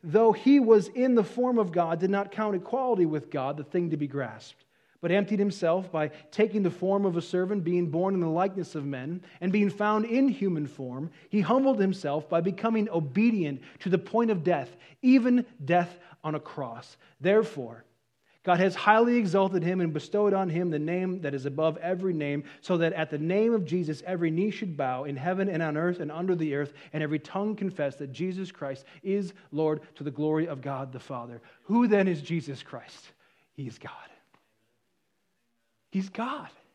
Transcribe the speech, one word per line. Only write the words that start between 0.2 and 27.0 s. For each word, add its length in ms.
he 260
was 300
in 260
the 80
form 340
of 140
God, 300
did 80
not 200
count 280
equality 480
with 260
God 240
the 80
thing 280
to 40
be 100
grasped, 600
but 120
emptied 280
himself 500
by 200
taking 340
the 60
form 360
of 100
a 60
servant, 420
being 260
born 260
in 40
the 80
likeness 480
of 100
men, 380
and 140
being 160
found 340
in 240
human 400
form, 420
he 100
humbled 400
himself 480
by 140
becoming 480
obedient 720
to 80
the 100
point 320
of 140
death, 320
even 440
death 340
on 140
a 60
cross. 560
Therefore, 640
God 140
has 160
highly 400
exalted 480
him 160
and 140
bestowed 400
on 160
him 200
the 80
name 440
that 120
is 120
above 320
every 340
name, 320
so 200
that 120
at 180
the 80
name 360
of 100
Jesus 420
every 260
knee 200
should 240
bow 300
in 100
heaven 320
and 160
on 140
earth 240
and 100
under 240
the 200
earth, 180
and 100